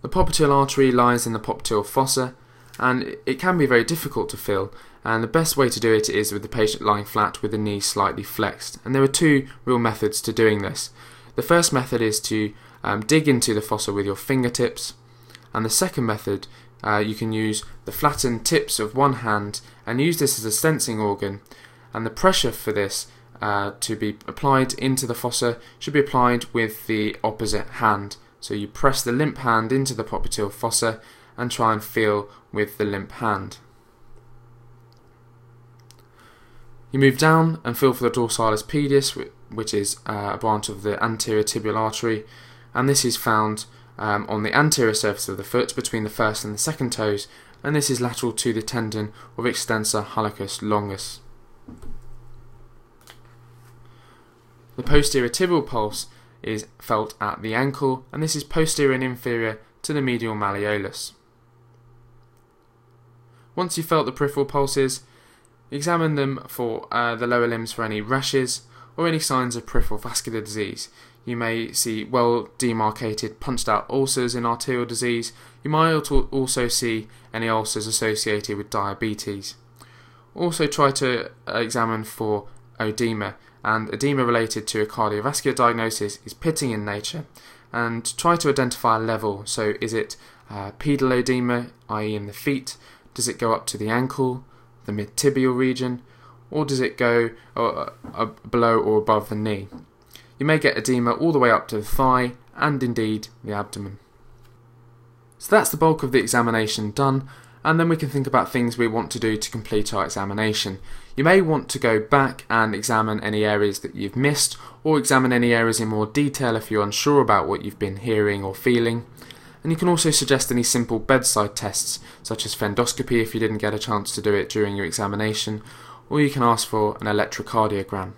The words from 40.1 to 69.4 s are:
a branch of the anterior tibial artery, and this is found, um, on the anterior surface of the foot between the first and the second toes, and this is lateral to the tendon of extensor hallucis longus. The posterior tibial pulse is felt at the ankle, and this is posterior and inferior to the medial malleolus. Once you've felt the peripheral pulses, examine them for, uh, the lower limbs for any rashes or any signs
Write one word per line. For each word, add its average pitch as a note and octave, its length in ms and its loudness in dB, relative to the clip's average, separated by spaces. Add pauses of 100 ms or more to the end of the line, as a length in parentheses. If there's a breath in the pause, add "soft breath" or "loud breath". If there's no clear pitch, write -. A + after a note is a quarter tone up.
a G2+ 40 -8
branch G#2+ 300 0
of G2+ 140 -10
the G#2 200 -2
anterior A2 420 0
tibial G#2+ 320 -2
artery, A2 480 -2 (500 loud breath)
and B2+ 140 2
this C#3 160 2
is A#2+ 120 0
found, G#2+ 500 0 (300 loud breath)
um, G#2 320 -2
on G#2+ 140 -2
the A2 100 -2
anterior C#3+ 400 4
surface G#2 360 -2
of G2 80 -6
the - 80 -10
foot - 320 -2
between A#2 260 -4
the G#2 80 -4
first G#2+ 340 -2
and G#2+ 80 -6
the G#2 60 -8
second C#3 320 -2
toes, G#2 380 -2 (340 loud breath)
and D3+ 140 -2
this C#3+ 140 0
is B2 100 0
lateral A#2+ 320 -2
to A#2+ 200 -2
the A2 80 0
tendon A2 520 -4 (260 loud breath)
of A#2 80 -4
extensor A2 560 -2
hallucis G#2 600 -6
longus. G2+ 580 -4 (3500 soft breath)
The C3 60 -8
posterior C#3 460 6
tibial F3 360 2
pulse G#2+ 440 -4 (340 soft breath)
is A2 240 -6 (140)
felt A2 400 -2
at G2+ 200 -4
the A2 140 -6
ankle, C3+ 580 0
and D3 100 -6
this D#3 120 -2
is D3 80 -6
posterior D3+ 500 2
and C3 120 0
inferior A#2 560 -2 (220 soft breath)
to D#3 100 -6
the D3 100 0
medial A2+ 320 -2
malleolus. G2+ 800 -4 (2500 soft breath)
Once F3+ 220 -4
you've D#3+ 100 -6
felt D#3 200 2
the B2+ 60 -4
peripheral C#3+ 340 0
pulses, C#3 560 0 (680 soft breath)
examine D#3 460 0
them C3+ 320 -2
for, A#2 420 -6
uh, A#2 240 0
the A#2+ 120 -4
lower A#2+ 200 2
limbs A2+ 240 -4
for A#2 140 -6
any G#2+ 160 -4
rashes C3 600 -2 (340 loud breath)
or E3 100 0
any D#3+ 140 0
signs B2+ 340 0